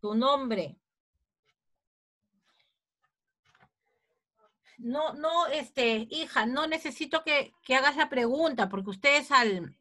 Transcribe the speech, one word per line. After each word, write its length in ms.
tu 120
nombre. 640
No, 360
no, 340
este, 640
hija, 360
no 220
necesito 560
que, 300
que 120
hagas 200
la 140
pregunta, 580
porque 220
ustedes 420
al 500